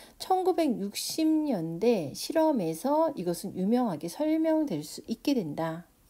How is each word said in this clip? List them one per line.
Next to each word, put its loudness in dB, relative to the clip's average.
천구백육십 0
년대 2
실험에서 2
이것은 -4
유명하게 0
설명될 0
수 -14
있게 -2
된다. -4